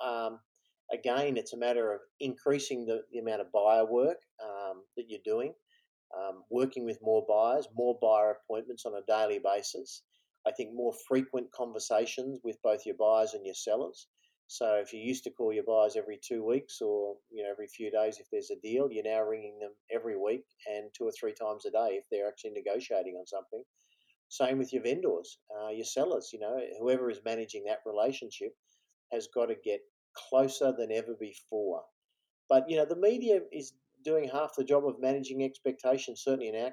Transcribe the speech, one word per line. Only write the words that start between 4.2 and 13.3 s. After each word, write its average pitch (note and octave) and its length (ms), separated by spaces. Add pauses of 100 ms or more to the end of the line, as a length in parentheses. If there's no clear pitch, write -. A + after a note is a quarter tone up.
um, G2+ 420 (120)
that A#2+ 120
you're G#2+ 140
doing, A#2+ 300 (640)
um, F#2 340
working B2+ 340
with A2+ 180
more A2 260
buyers, A2 460
more A#2+ 260
buyer G#2+ 360
appointments A2+ 500
on A2 80
a G2 120
daily G#2+ 360
basis. G2+ 600 (440)
I - 60
think A2 200
more A#2+ 220 (120)
frequent C3 460
conversations A#2+ 920
with A2+ 200
both G#2+ 240
your G2 120
buyers A2 360